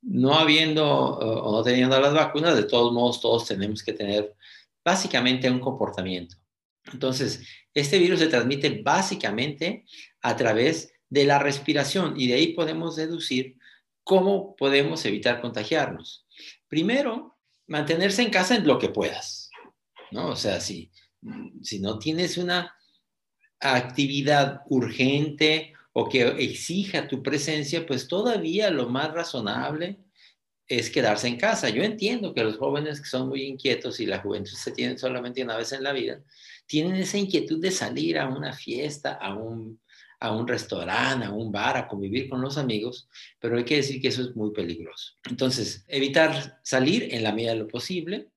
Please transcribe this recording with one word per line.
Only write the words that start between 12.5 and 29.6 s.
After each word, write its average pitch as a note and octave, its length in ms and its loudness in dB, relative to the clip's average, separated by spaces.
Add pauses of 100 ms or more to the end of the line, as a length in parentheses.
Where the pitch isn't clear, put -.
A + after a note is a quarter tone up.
podemos D#3+ 420 -4
deducir D#3+ 600 -4 (480)
cómo F#3+ 500 2
podemos C#3 500 2
evitar A2 360 0
contagiarnos. A#2 880 -4 (420)
Primero, A3+ 680 0 (300)
mantenerse E3 560 2
en A3 80 2
casa F#3+ 240 4
en F#3 140 4
lo B2+ 100 6
que G2+ 120 0
puedas, - 600 -4 (640)
¿no? G#2+ 160 -6
O B2 80 -6
sea, F#2+ 240 -2
si, - 320 -10 (680)
si G2+ 200 -8
no G#2 180 -2
tienes E3 400 -2
una F3 340 -2 (840)
actividad C#3 1080 2
urgente D3 1040 2 (220)
o A2+ 140 2
que B2+ 140 4
exija D#3 840 -2
tu - 140 -6
presencia, D3+ 640 -2
pues B2+ 200 -4
todavía G3+ 640 0
lo C3 180 0
más C#3+ 240 -2
razonable D3 840 -4 (680)